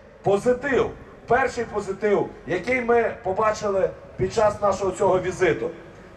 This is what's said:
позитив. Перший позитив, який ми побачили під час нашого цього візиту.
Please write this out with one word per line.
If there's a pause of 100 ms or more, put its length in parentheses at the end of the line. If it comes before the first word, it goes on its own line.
(220)
позитив. (360)
Перший
позитив, (180)
який
ми
побачили (260)
під
час
нашого
цього
візиту. (460)